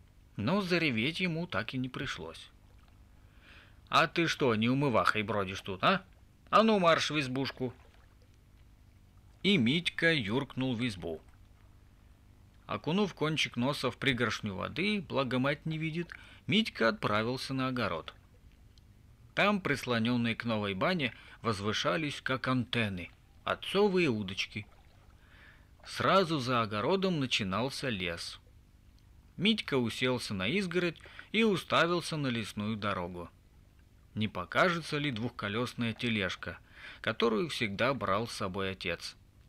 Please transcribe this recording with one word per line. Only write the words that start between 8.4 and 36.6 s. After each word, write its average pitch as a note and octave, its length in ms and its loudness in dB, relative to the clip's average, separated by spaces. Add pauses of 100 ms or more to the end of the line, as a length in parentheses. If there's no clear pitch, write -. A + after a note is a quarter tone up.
И G3 160 6
Митька E3 540 2
юркнул B2+ 600 0
в A2+ 120 -2
избу. E2+ 340 -6 (1500)
Окунув E3 480 -2
кончик - 420 -2
носа B2+ 340 0
в - 80 -6
пригоршню A2+ 560 0
воды, D3+ 480 -2
благо C3 360 0
мать C#3+ 280 -2
не D#3+ 120 -4
видит, D#3+ 300 -4 (380)
Митька A3 420 2
отправился A2 680 0
на C3 140 -2
огород. G#2 460 -2 (1200)
Там, G3 260 4
прислоненные A#2 720 0
к - 100 -6
новой G#2+ 300 0
бане, C#3+ 400 0 (260)
возвышались, A#2 800 -2
как C3 280 -2
антенны, A2 640 -2 (340)
отцовые F#3 640 2
удочки. G#2 580 -4 (1200)
Сразу E3 520 2
за B2 240 2
огородом D3+ 560 0
начинался B2 680 -2
лес. F2+ 500 -4 (1000)
Митька G3 420 0
уселся B2 560 -2
на F#2 120 -2
изгородь F3 540 -2 (320)
и A3 120 4
уставился E3+ 720 2
на C#3+ 120 0
лесную A2 480 -2
дорогу. F#2 540 -4 (840)
Не G#2+ 140 0
покажется D3+ 720 0
ли D3 120 -2
двухколесная A2+ 840 -4
тележка, G2 640 -4 (420)